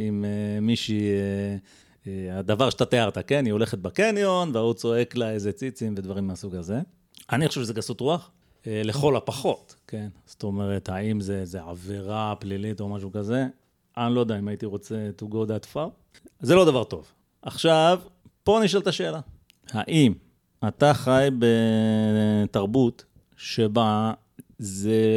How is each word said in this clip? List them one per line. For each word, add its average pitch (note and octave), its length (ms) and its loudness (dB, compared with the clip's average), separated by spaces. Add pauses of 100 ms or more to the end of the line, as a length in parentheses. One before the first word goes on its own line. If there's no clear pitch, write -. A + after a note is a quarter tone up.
אם, G#2 200 -2
אה, G#2 340 -4
מישהי, A2 380 0 (100)
אה, G2 480 -2 (500)
אה, F#2+ 320 -8
הדבר G#2+ 300 2
שאתה A#2+ 160 0
תיארת, A2+ 320 2 (100)
כן? C#3 180 2
היא G#2+ 80 0
הולכת G#2+ 240 0
בקניון, F3+ 760 0
והוא A2+ 180 2
צועק A#2 420 0
לה A2+ 160 -2
איזה G#2 200 -2
ציצים A#2 460 -6
ודברים F#2+ 300 -4
מהסוג F#2 280 -8
הזה. F#2 240 -6 (520)
אני C#3+ 160 2
חושב C#3 140 -4
שזה A2+ 120 -4
גסות G#2+ 260 -8
רוח, D#3 320 -2 (360)
אה, G#2+ 180 -4
לכל C#3 320 2
הפחות, - 580 -4 (120)
כן? G#2+ 200 -10 (180)
זאת - 180 -20
אומרת, G2+ 460 -4
האם G#2 320 -2
זה, F#2+ 240 -6
זה F2 160 -10
עבירה G2 800 -8
פלילית G2+ 420 -6
או G2+ 80 -6
משהו G2 220 -8
כזה? A2 360 -2 (500)
אני A#2+ 180 0
לא B2 40 2
יודע A2 200 -2
אם G2+ 80 -6
הייתי G#2 180 -8
רוצה G#2 300 -8 (260)
to G#2+ 120 -10
go - 20 -4 (120)
that G#2+ 280 -6
far. D3+ 140 -6 (520)
זה C#3+ 140 4
לא F#3 100 8
דבר B2+ 180 4
טוב. D#2+ 240 -12 (340)
עכשיו, E3 580 4 (440)
פה G#3+ 200 4
נשאלת F#3 240 2
השאלה. E3 320 -4 (520)
האם B2 420 4 (540)
אתה D3 260 4
חי C3 340 2 (1160)
בתרבות A2+ 640 0 (320)
שבה A2 760 0 (460)
זה G2+ 360 -2 (220)